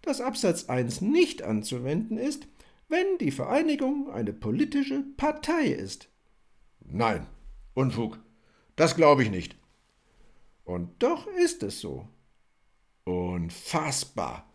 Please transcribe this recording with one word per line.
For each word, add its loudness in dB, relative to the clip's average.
dass -2
Absatz 0
eins 0
nicht 4
anzuwenden -2
ist, -4
wenn 2
die 0
Vereinigung 0
eine -4
politische 0
Partei 0
ist.“ -6
„Nein, 0
Unfug. 0
Das 4
glaube 8
ich 2
nicht.“ -4
„Und -4
doch 2
ist 2
es -6
so.“ -8
„Unfassbar. -4